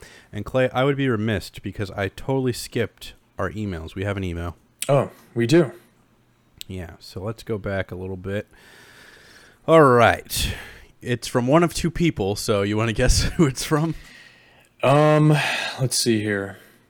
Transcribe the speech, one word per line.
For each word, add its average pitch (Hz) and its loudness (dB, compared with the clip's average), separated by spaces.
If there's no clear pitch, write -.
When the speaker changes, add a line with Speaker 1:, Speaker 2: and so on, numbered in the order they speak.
Speaker 1:
And 104 -8
Clay, 127 0
I 127 -2
would 143 0
be 135 -2
remiss 107 -2
because 98 -10
I 98 -4
totally 131 -4
skipped - -8
our 95 -4
emails. 92 -8
We 95 -6
have 101 -4
an 95 -4
email. 85 -6
Speaker 2:
Oh, 131 2
we 117 0
do. 147 4
Speaker 1:
Yeah, 90 -12
so - -16
let's 110 -10
go 107 -6
back 98 -6
a - -10
little 92 -10
bit. 98 -8
All 160 8
right. 120 4
It's - -6
from 123 0
one 151 6
of 165 0
two - -2
people, 107 0
so 104 0
you 104 0
wanna 113 0
guess 123 2
<laughs> - -4
who 170 4
it's 131 -6
from? 156 0
Speaker 2:
Um, 151 6
let's 131 -2
see 110 2
here. 98 -4